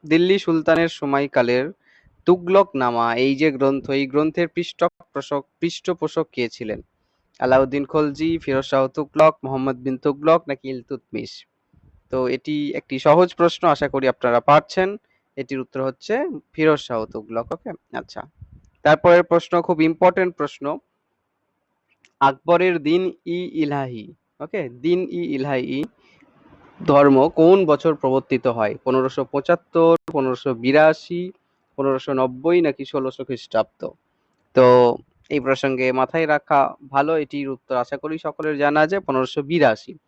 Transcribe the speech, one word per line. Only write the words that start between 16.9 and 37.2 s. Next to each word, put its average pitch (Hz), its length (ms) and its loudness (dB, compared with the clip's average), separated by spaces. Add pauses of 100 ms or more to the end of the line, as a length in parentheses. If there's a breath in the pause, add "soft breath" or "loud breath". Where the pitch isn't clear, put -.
তুগলক। 113 480 -8
ওকে, - 180 -12 (300)
আচ্ছা, - 200 -18 (600)
তারপরের 170 400 6
প্রশ্ন, 170 300 0 (100)
খুব 165 200 -4
ইম্পর্টেন্ট 180 540 2
প্রশ্ন, 143 280 -8 (1600)
আকবরের 170 600 2
দিন 170 200 0 (240)
ই 175 120 -6 (240)
ইলাহি, 135 440 -6 (340)
ওকে, 156 220 -8 (180)
দিন 175 180 0 (120)
ই 175 120 -8 (140)
ইলাহি 131 420 -4 (1000 soft breath)
ধর্ম 143 360 6 (120)
কোন 170 380 6
বছর 151 280 2
প্রবর্তিত 131 520 -2
হয়? 113 280 0 (100)
পনেরোশো 131 400 -2
পঁচাত্তর, 165 680 0 (180)
পনেরোশো 131 420 -4
বিরাশি, 156 680 2 (540)
পনেরোশো 135 360 -4
নব্বই 131 480 0
নাকি 143 240 -2
ষোলোশো 131 400 -8
খ্রিস্টাব্দ? - 560 -6 (760)
তো 127 100 8 (640)
এই 147 100 -2
প্রসঙ্গে 131 520 -2
মাথায় 131 340 -2
রাখা 147 340 0 (300)
ভালো, 143 280 0
এটির 143 300 -6